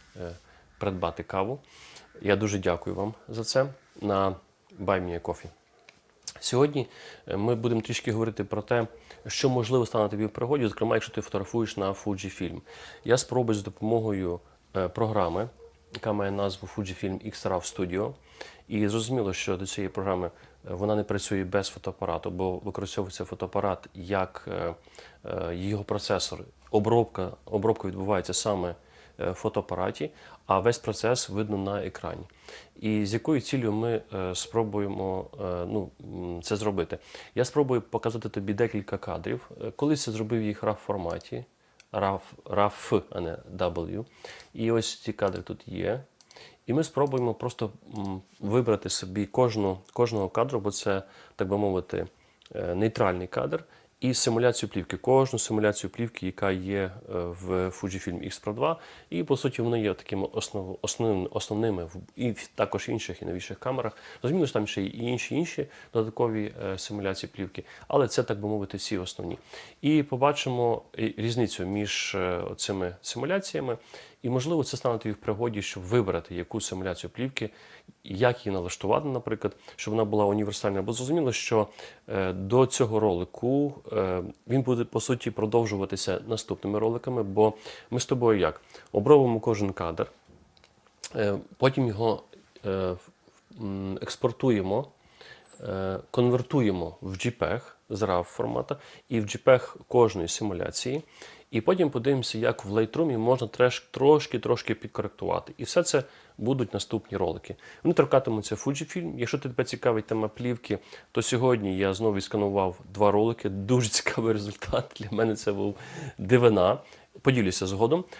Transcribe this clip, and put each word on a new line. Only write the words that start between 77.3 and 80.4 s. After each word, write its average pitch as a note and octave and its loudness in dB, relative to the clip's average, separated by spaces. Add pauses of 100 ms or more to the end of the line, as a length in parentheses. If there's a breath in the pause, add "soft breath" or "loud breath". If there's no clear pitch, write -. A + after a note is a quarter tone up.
як A#2+ 2
її G2 0
налаштувати, G2+ 0
наприклад, A2+ -4 (200 loud breath)
щоб - -4
вона A2 2
була G#2 4
універсальна. G2+ 0